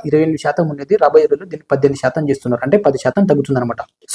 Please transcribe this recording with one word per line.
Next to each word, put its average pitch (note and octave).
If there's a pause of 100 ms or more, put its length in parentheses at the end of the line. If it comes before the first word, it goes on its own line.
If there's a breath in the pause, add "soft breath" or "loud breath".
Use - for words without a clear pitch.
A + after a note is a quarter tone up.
ఇరవై D3+
ఎనిమిది D#3+
శాతం D3+
ఉండేది, C#3+
రాబోయే D3+
రోజుల్లో D3
దీన్ని -
పద్దెనిమిది C#3
శాతం C#3+
చేస్తున్నారు, B2
అంటే D3+
పది C#3
శాతం F#3+
తగ్గుతుంది C#3+
అనమాట. A#2 (340)